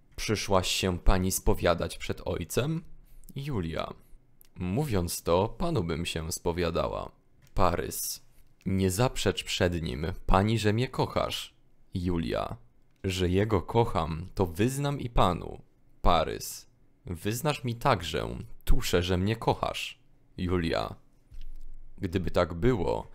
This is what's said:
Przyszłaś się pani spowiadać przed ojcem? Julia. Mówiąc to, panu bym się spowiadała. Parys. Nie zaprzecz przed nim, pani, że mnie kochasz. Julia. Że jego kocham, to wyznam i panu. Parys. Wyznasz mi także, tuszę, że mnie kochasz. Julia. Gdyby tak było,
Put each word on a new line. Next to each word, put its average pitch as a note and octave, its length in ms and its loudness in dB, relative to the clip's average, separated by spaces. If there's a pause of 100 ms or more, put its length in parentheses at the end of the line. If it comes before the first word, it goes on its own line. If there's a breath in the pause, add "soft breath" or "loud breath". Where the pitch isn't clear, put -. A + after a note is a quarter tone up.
(160)
Przyszłaś G2 520 0
się F2+ 320 0
pani F#2 320 4
spowiadać F2 680 0
przed - 280 -8
ojcem? B2 580 -2 (520)
Julia. A#2+ 580 -6 (640)
Mówiąc F#2+ 680 -2
to, F#2 260 2
panu G#2 340 -2
bym E2 220 -4
się D#2+ 260 -6
spowiadała. E2 800 -2 (420)
Parys. - 720 0 (400)
Nie F#2+ 260 2
zaprzecz G#2+ 520 0
przed F2 380 0
nim, D2 240 -4 (200)
pani, G#2+ 340 6
że G#2 140 2
mnie B2 140 0
kochasz. - 640 -2 (400)
Julia. E2+ 640 -2 (460)
Że F#2 260 2
jego G2 320 4
kocham, E2 720 0
to G2 100 2
wyznam C3 540 -2
i A2+ 100 -6
panu. F2 520 2 (400)
Parys. D#2 640 2 (380)
Wyznasz A2+ 580 -4
mi A#2+ 120 -4
także, F2 520 0 (380)
tuszę, - 380 6
że F2+ 140 2
mnie G2+ 180 2
kochasz. - 640 -2 (380)
Julia. E2 580 0 (1040)
Gdyby F2+ 340 -2
tak E2+ 220 2
było, E2+ 600 0